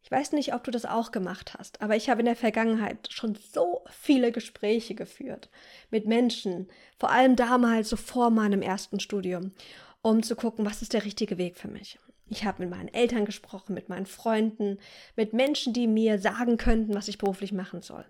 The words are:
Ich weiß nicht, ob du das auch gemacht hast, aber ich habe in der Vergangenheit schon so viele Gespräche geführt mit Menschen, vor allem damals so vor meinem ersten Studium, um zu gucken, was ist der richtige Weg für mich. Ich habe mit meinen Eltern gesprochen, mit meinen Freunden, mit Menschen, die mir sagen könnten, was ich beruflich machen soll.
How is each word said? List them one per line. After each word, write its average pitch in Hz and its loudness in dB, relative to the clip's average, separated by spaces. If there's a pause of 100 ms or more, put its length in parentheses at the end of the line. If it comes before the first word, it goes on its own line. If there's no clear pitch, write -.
Ich - -20
weiß 269 0
nicht, 285 0
ob 240 -6
du 247 -6
das 226 -4
auch 226 -4
gemacht 185 -6
hast, - -14
aber 214 2
ich 226 -2
habe 233 2
in 233 4
der 233 2
Vergangenheit 220 0
schon 214 -6
so - -2
viele 247 4
Gespräche 220 -2
geführt - -12 (400)
mit 214 0
Menschen, 220 0 (300)
vor - 0
allem 254 8
damals 233 4
so 220 -2
vor 240 2
meinem 208 4
ersten 196 -4
Studium, 185 -4 (480)
um 220 4
zu 220 -4
gucken, 220 -2
was 208 -4
ist - -6
der 208 0
richtige 202 -4
Weg 208 -4
für - -14
mich. - -16 (320)
Ich 220 -6
habe 190 -4
mit 175 -4
meinen 180 -10
Eltern 233 2
gesprochen, 208 -10
mit - -10
meinen 185 -8
Freunden, 214 -2 (380)
mit 220 -2
Menschen, 262 0
die 240 0
mir 220 4
sagen 226 0
könnten, 226 4
was 202 -6
ich 202 -8
beruflich 196 -2
machen 185 -8
soll. - -16